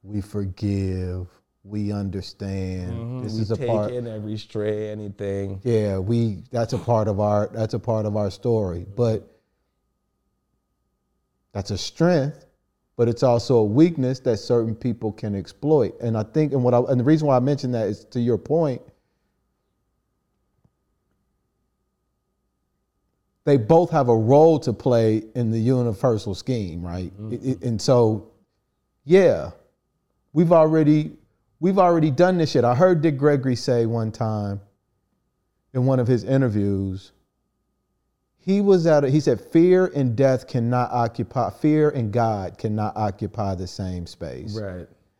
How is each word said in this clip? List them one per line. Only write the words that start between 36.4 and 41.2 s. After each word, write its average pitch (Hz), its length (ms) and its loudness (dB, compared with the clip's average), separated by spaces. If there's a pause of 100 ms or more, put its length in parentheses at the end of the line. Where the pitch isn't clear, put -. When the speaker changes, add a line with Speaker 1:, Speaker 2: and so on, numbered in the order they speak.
Speaker 1:
he 196 220 0
was 190 260 4
at 151 180 6
a, 131 60 0
he 151 80 4
said, 135 220 2
"Fear 180 560 4
and 127 180 0
death 131 320 2
cannot 123 460 -2
occupy, 117 580 -2